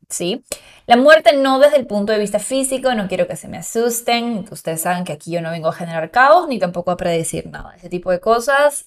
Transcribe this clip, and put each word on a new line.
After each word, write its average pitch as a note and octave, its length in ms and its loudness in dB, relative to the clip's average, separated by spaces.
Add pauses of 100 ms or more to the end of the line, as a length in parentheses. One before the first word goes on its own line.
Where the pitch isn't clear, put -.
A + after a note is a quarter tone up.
(120)
¿sí? F#3 320 -6 (420)
La A#3+ 120 6
muerte D4+ 380 6
no C4+ 240 2
desde D4 180 6
el B3 100 0
punto G#3 240 -2
de G#3+ 80 2
vista G#3 200 -2
físico, C4 540 -2
no G#3 140 -2
quiero F3+ 200 -2
que - 80 -10
se - 120 -16
me - 100 -14
asusten. A#3 920 -4
Ustedes D#3+ 300 -8
saben F3+ 220 -2
que D#3+ 100 -8
aquí D#3 180 -12
yo E3+ 100 -4
no D#3+ 100 -8
vengo D#3+ 180 -4
a D#3+ 40 -4
generar E3 380 -8
caos, D#4 360 4
ni A#3+ 120 -4
tampoco F3+ 320 -2
a F3 60 -2
predecir E3 500 -4
nada. - 280 -18
Ese F3 140 -20
tipo F3+ 220 -4
de F3+ 80 0
cosas, C#4 680 2